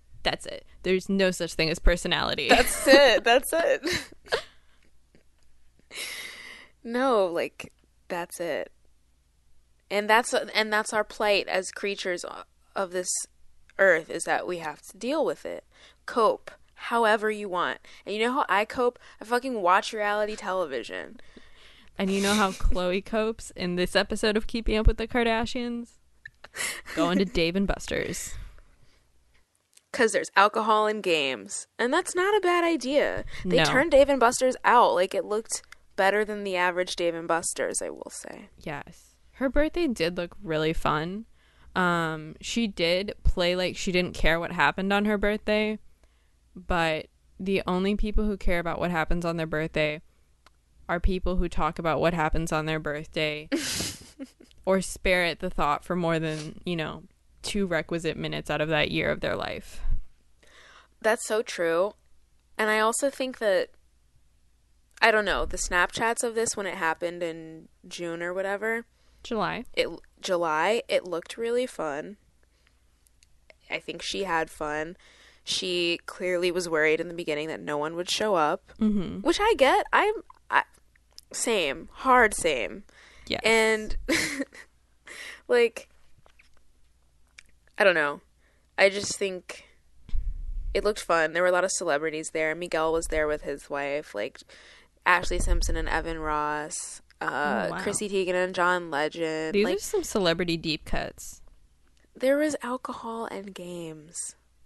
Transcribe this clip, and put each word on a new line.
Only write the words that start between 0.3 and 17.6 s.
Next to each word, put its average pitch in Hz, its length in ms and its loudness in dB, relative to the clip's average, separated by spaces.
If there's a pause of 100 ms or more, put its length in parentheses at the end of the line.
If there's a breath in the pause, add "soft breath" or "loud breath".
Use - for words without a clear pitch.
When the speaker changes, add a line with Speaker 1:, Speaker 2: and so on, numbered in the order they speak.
Speaker 1:
it. - 200 -14 (180)
There's 185 260 0
no 190 220 4
such 170 240 -6
thing 160 160 0
as 175 80 -4
personality. 175 680 2
Speaker 2:
That's - 400 4
it. 262 360 10
That's 233 280 4
it. 330 340 2
<laughs> - 580 -4 (2500 loud breath)
No, 233 440 2
like, 165 440 -6 (360)
that's 175 320 -8
it. 147 320 -6 (1160)
And 208 200 -2
that's, 226 240 6
and 214 380 0
that's 214 220 0
our 214 100 0
plight 208 440 0
as 185 240 -2
creatures 196 540 -6
o-, - 180 -14 (320)
of 190 160 -4
this 180 180 -4 (680)
earth, 170 320 4
is 170 140 -6
that - 240 -2
we 175 120 -6
have 151 220 -10
to - 160 -20
deal 262 280 -2
with 151 200 -4
it. 85 180 -10 (420 soft breath)
Cope - 440 2 (260)
however 220 540 2
you 208 180 -6
want. 170 320 -2 (260 loud breath)